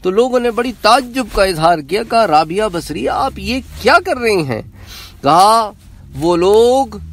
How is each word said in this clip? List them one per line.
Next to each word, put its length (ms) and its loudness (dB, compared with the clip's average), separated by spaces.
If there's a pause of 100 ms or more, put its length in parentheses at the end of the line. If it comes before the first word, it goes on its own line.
तो 60 0
लोगों 300 0
ने 100 -2
बड़ी 220 -6
ताज्जुब 560 0
का 160 0
इजहार 360 2
किया। 220 -6
कहा, 220 0
"राबिया 440 0
बसरिया, 460 -6
आप 240 -4
ये 220 -6 (220)
क्या 160 6
कर 200 -2
रही 260 0
हैं?" 280 -6 (520)
कहा, 480 4 (440)
"वो 200 0
लोग 640 2 (120)